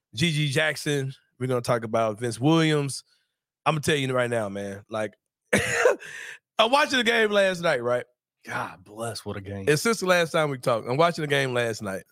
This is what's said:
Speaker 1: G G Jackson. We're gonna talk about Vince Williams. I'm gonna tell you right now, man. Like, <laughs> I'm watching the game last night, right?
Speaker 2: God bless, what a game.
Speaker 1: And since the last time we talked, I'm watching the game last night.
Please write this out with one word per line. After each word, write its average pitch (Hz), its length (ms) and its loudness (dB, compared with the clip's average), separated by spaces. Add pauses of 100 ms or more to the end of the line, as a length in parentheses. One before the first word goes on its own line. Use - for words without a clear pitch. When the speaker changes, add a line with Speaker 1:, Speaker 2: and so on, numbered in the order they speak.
(160)
Speaker 1:
G 160 160 2
G 151 180 2
Jackson. 147 640 0 (260)
We're 127 80 -4
gonna 123 140 0
talk 120 240 0
about 110 340 0
Vince 113 220 -4
Williams. 151 640 2 (600)
I'm 156 80 2
gonna 147 80 -2
tell 165 120 2
you 135 180 0
right 123 180 0
now, 113 180 -2
man. 101 420 -8
Like, 107 220 -4 (220)
<laughs> - 260 -2 (960)
I'm 220 120 4
watching 269 280 2
the 240 60 2
game 226 260 2
last 190 320 2
night, 147 200 2
right? 123 220 0 (420)
Speaker 2:
God 101 380 -8
bless, 107 400 -10
what 101 120 -8
a 101 40 -10
game. 98 280 -10
Speaker 1:
And 151 100 4
since 226 220 0
the 190 60 -4
last 175 240 2
time 156 200 0
we 131 80 -6
talked, 117 300 -2
I'm 127 80 -2
watching 165 260 2
the 147 60 -4
game 139 260 2
last 117 280 -2
night. 95 300 -6